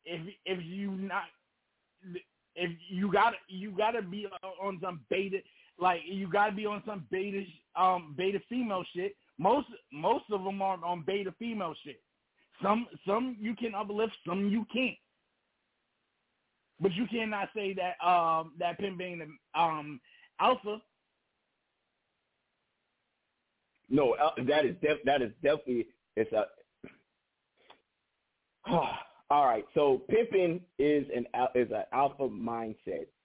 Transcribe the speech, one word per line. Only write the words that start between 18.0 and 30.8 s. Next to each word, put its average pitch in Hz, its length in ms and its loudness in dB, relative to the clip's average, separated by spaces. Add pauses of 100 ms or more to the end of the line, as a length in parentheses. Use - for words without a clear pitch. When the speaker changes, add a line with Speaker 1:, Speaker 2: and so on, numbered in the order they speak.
Speaker 1:
um, 165 520 4
that 170 200 -2
pimp 190 220 -6
ain't 175 220 -8
an, 151 140 -16 (180)
um, 151 440 0 (400)
alpha. 214 400 0 (3000)
Speaker 2:
No, 131 240 4
uh, 151 180 4 (160)
that 147 180 4
is 117 160 0
def-, 151 240 0
that 135 160 4
is 107 100 -2 (120)
definitely, 127 440 0 (280)
it's 110 180 0
a, 107 120 2 (2250)
<sighs> - 20 -6
all 147 800 2
right. 110 260 2
So 139 360 4
pimping 185 520 4 (160)
is 147 280 4 (100)